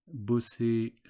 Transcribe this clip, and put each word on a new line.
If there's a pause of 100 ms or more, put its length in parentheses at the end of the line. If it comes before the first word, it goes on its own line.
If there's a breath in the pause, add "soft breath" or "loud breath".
bosser, (100)